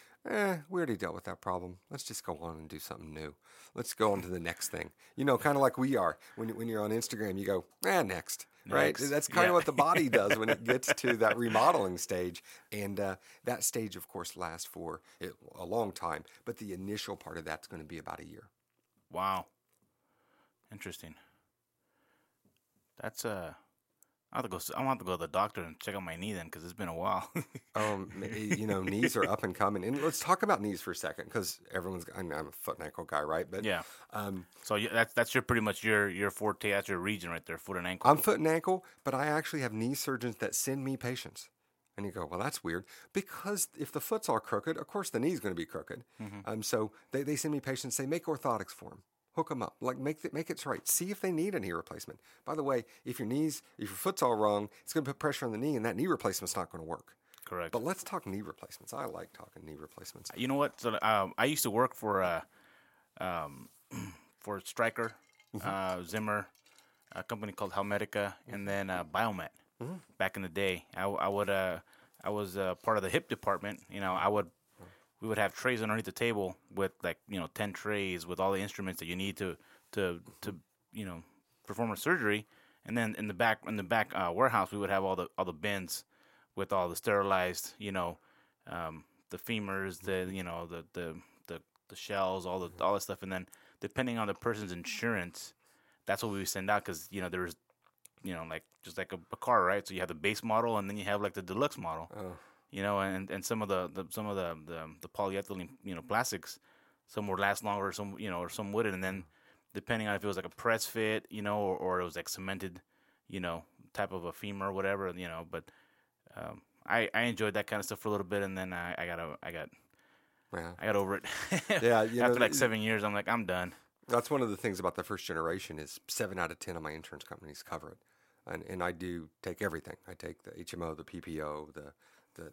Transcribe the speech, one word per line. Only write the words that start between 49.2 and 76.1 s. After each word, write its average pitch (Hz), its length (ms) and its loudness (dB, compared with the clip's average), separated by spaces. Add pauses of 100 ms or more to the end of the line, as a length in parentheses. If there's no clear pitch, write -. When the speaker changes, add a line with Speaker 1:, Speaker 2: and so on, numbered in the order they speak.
Speaker 1:
Hook 160 140 2
'em 131 140 -2
up. - 180 -4
Like, 127 160 0
make 143 240 -2
the, 170 100 -4
make 160 200 -2
it - 80 -6
straight. - 280 -4
See - 220 2
if 202 120 -6
they 190 100 2
need 175 240 2
a 156 40 0
knee 95 120 -2
replacement. - 480 -6 (260)
By 143 80 -2
the 156 100 0
way, 131 220 2 (180)
if 123 140 -4
your 117 100 -2
knees, 147 360 2 (160)
if 104 100 -4
your 98 80 -8
foot's 190 240 0
all 123 140 6
wrong, 104 340 6 (140)
it's - 100 -6
gonna 156 120 4
put 139 120 -4
pressure 143 300 2
on 117 40 -2
the 107 60 0
knee, 143 180 2
and 113 120 2
that 95 80 2
knee 120 100 2
replacement's 110 500 2
not 92 160 0
gonna 82 120 -10
work. - 320 -8 (300)
Speaker 2:
Correct. 87 280 -4
Speaker 1:
But 117 100 -2
let's 180 200 -2
talk - 220 -6
knee 101 160 -4
replacements. - 520 -12
I 143 120 -4
like - 280 -8
talking - 320 -18
knee 78 100 -12
replacements. 78 600 -14
Speaker 2:
You 120 120 -2
know 135 80 2
what? 143 240 2
So, 110 220 0
um, 101 360 6
I 113 80 6
used 143 180 2
to 123 60 2
work 113 240 4
for, 101 300 2
uh, 85 180 2 (800)
um, 78 500 -6 (220)
<clears throat> - 480 -12
for 101 220 -6
Stryker, 113 520 0 (400)
Speaker 1:
Mm-hmm. 101 140 -4
Speaker 2:
uh, 95 360 0
Zimmer, 104 440 -2 (640)
a - 100 -6
company 104 300 -6
called 95 220 -4
Helmetica, 101 600 0 (140)
and 101 200 -8
then, 98 220 0
uh, 90 140 -2
Biomet. 92 460 0 (320)
Speaker 1:
Mm-hmm. 147 140 -8 (220)
Speaker 2:
Back 95 200 0
in 98 60 -4
the 92 60 -4
day, 92 360 0 (100)
I, 92 80 -2
I 98 240 2
would, 101 220 2
uh, 95 300 2 (440)
I - 60 -2
was, 101 280 -2
uh, 92 180 0
part 110 200 2
of 101 80 4
the 95 60 0
hip - 180 2
department. 101 640 -2
You 101 100 -10
know, 95 140 0
I 92 160 4
would 104 200 4 (760)
we 110 60 -2
would 107 80 0
have 101 180 4
trays 123 260 2
underneath 110 220 2
the 95 80 -6